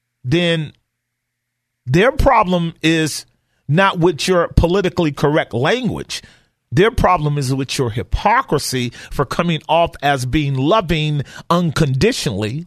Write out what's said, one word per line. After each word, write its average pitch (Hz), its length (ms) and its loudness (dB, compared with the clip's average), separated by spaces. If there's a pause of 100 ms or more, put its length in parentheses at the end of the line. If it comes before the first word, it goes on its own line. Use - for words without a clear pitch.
(240)
then 165 500 -2 (1120)
their 180 260 2
problem 185 720 2
is 160 440 0 (420)
not 185 320 2
with 160 280 2
your 175 200 2
politically 175 640 2
correct 151 420 0
language. 156 720 -2 (480)
Their 175 200 4
problem 156 460 0
is 135 160 -2
with 135 240 -4
your 120 140 -2
hypocrisy 131 1000 -2 (220)
for 143 140 -2
coming 170 440 -2
off 165 220 2 (100)
as 139 240 0
being 139 300 0
loving 151 680 0 (280)
unconditionally, 151 1160 0